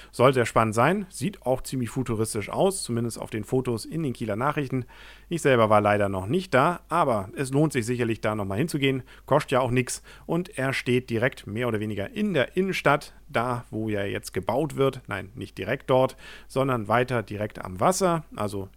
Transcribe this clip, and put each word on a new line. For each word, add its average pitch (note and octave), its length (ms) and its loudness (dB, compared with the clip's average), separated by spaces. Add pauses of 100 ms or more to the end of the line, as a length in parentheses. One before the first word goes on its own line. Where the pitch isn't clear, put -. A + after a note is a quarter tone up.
(100)
Soll C3 240 6
sehr A#2+ 120 2
spannend A2 280 2
sein, E3 360 2
sieht - 360 -6
auch B2+ 160 0
ziemlich B2 280 -4
futuristisch A2+ 600 -4
aus, F#3 320 0
zumindest A#2 380 -4
auf - 100 -8
den G#2+ 140 -6
Fotos B2+ 400 -2
in E3 180 -6
den B2+ 120 -4
Kieler G#2+ 200 -6
Nachrichten. C3 500 -2 (440)
Ich E3+ 140 -4
selber A#2 280 6
war G#2+ 100 8
leider G#2 280 4
noch F#2+ 180 -4
nicht E3+ 280 -2
da, D#3 340 4
aber B2+ 480 0
es C3 160 -4
lohnt D3 200 4
sich A#2 140 -2
sicherlich, A#2 340 0
da G#2+ 140 0
nochmal G2 240 -2
hinzugehen, C#3 460 0 (220)
kostet C#3+ 260 2
ja B2 80 6
auch B2+ 100 2
nix B2+ 320 0 (220)
und E3+ 320 -4
er C3 160 -2
steht B2 380 0
direkt A#2 360 -2
mehr A2+ 220 -4
oder A2 120 -2
weniger G#2 280 -4
in G#3 240 -2
der C#3 240 0
Innenstadt, E3+ 560 0 (160)
da A#2+ 420 -2
wo A2 200 -4
ja G2+ 140 -2
jetzt G2+ 280 -6
gebaut C3 440 -2
wird, C3 300 0
nein, G2 280 -8
nicht - 240 -12
direkt G#2 320 -4
dort, C3 260 4 (320)
sondern C3 400 0
weiter A#2+ 340 2
direkt G#2 400 -8
am F#2 160 -10
Wasser, E3+ 460 2 (100)
also G2+ 420 -6